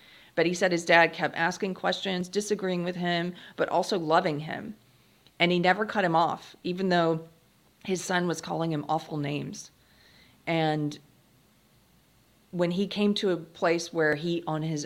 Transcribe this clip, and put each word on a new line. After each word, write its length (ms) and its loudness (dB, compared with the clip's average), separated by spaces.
But 100 4
he 80 2
said 200 2
his 100 0
dad 300 6
kept 240 -2
asking 380 -2
questions, 520 -2
disagreeing 560 -2
with 140 -4
him, 360 -2
but 140 -2
also 280 0
loving 440 2
him. 340 -10
And 140 4
he 60 4
never 260 2
cut 180 -2
him 120 2
off, 480 0
even 260 -2
though 320 2
his 180 -2
son 240 0
was 140 -2
calling 320 -2
him 160 -2
awful 280 -2
names. 540 -6
And 520 0
when 200 0
he 160 0
came 280 2
to 160 0
a 60 0
place 540 -2
where 240 4
he, 320 -2
on 140 -2
his 240 -4